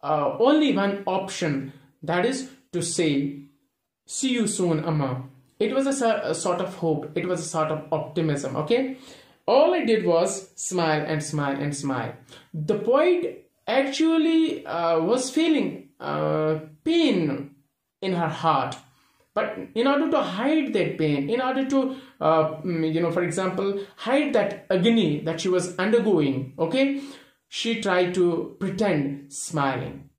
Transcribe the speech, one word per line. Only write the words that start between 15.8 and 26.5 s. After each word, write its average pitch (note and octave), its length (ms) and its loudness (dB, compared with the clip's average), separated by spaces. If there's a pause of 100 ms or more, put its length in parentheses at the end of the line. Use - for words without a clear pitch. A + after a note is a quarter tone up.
uh, D3+ 600 0 (260)
pain A3+ 680 0 (460)
in F#3+ 140 -2
her E3+ 140 0
heart. D3 480 0 (560)
But - 240 -2 (200)
in A#3+ 100 2
order C#4+ 240 2
to D4+ 100 2
hide B3+ 520 0
that E3+ 260 0
pain, D3 320 0
in A#3+ 100 0
order C4 300 0
to, C4+ 260 2 (240)
uh, D#3 420 4
mm, D#3+ 300 0
you E3 80 0
know, E3+ 120 0
for F3+ 100 0
example, F#3+ 560 -2 (180)
hide C4+ 360 0
that - 380 0
agony F3 500 2
that D#3+ 200 -4
she G3 80 -2
was F3+ 300 0
undergoing, F#3 800 2